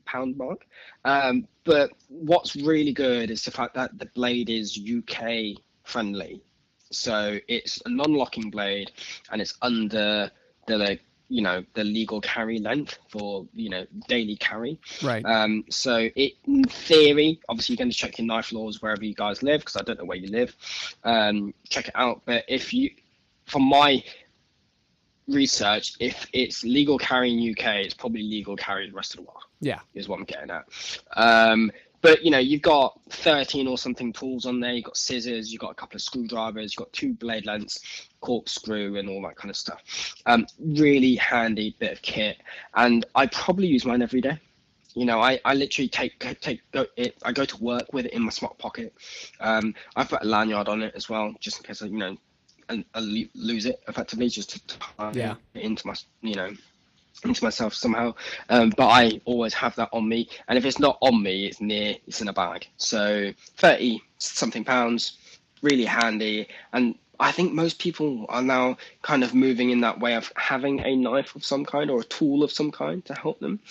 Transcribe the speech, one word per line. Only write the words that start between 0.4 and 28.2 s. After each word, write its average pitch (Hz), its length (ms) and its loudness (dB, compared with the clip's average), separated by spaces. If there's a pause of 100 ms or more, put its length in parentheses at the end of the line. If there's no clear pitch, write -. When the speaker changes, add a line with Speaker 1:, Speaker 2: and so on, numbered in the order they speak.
Speaker 1:
Um, 131 420 2 (180)
but 147 260 6 (180)
what's 160 480 0
really 151 360 2
good 123 380 0
is 110 140 -8
the 127 60 -8
fact 120 240 -6
that 131 240 -6
the - 80 -12
blade 123 420 -2
is 110 300 -4
U 110 240 -4
K 113 540 -4 (280)
friendly. 98 560 -6 (500)
So 104 480 -2 (100)
it's - 360 -6
a 123 60 -6
non-locking 127 600 0
blade, 101 420 -4 (380)
and 107 120 -4
it's - 180 -10
under 107 720 0 (480)
the, 101 200 0 (300)
you 120 140 0
know, 90 220 0 (100)
the 107 100 -2
legal 107 360 -2
carry 113 380 -4
length 117 400 -4 (100)
for, 101 460 -8
you 110 160 -6
know, 92 160 -8 (220)
daily 113 280 -2
carry. 120 420 -6 (240)
Speaker 2:
Right. 117 220 -2
Speaker 1:
Um, 107 460 2
so 113 460 0
it, 135 160 2 (140)
in 277 180 6
theory, 156 840 6
obviously 117 260 -2
you're 123 100 -2
gonna 120 80 0
check - 260 -6
your 113 80 -2
knife 113 260 -4
laws 110 300 -8
wherever 107 220 -4
you 104 100 -6
guys 104 280 -4
live, 147 220 2
'cause - 120 -10
I 101 60 -4
don't 107 160 -6
know 87 60 -12
where 90 140 -6
you 95 100 -10
live. 120 280 -2 (480)
Um, 104 500 2 (140)
check 127 200 -4
it - 60 -10
out. 120 300 0
But 117 240 -2
if 131 260 -4
you, 262 160 0 (560)
from 139 160 0
my 139 400 6 (1300)
research, 120 720 2
if 123 320 -6
it's 120 320 -2
legal 139 340 4
carry 127 340 2
in 117 60 2
U 117 160 0
K, 104 280 -2
it's 95 120 -6
probably 113 280 -6